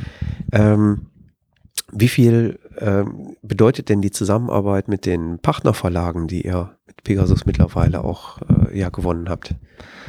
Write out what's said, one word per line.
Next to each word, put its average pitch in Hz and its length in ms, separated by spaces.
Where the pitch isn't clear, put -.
Ähm, 107 540
wie 104 160
viel, 117 500
ähm, 101 640
bedeutet 110 460
denn 101 120
die 98 100
Zusammenarbeit 101 800
mit 98 180
den 85 340
Partnerverlagen, 87 880
die 90 160
ihr 90 320
mit - 180
Pegasus 95 400
mittlerweile - 580
auch, - 400
äh, - 360
ja, 92 100
gewonnen 85 400
habt? - 260